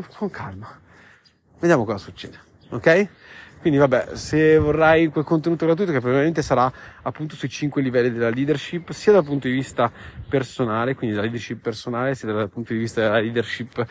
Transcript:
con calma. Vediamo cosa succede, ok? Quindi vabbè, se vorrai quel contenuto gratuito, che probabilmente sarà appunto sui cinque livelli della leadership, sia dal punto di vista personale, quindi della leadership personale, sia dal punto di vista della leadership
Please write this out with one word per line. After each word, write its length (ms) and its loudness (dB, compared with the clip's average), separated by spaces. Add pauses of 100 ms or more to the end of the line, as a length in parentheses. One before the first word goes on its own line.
(180)
con 140 -6
calma. 360 -12 (920)
Vediamo 260 4
cosa 140 -4
succede, 380 -16 (320)
ok? 400 2 (500)
Quindi 180 2
vabbè, 380 2
se 420 4
vorrai 520 4
quel 160 -4
contenuto 400 0
gratuito, 260 0
che 80 0
probabilmente 420 0
sarà 300 2 (300)
appunto 340 -8
sui 140 -8
cinque 320 -4
livelli 280 2
della 200 -2
leadership, 640 -4
sia 200 2
dal 140 6
punto 240 -4
di 40 0
vista 380 -2 (380)
personale, 680 -2
quindi 180 -4
della 140 -2
leadership 340 -8
personale, 540 -4
sia 160 -6
dal 180 -2
punto 220 -10
di 80 -2
vista 220 -2
della 180 2
leadership 720 -4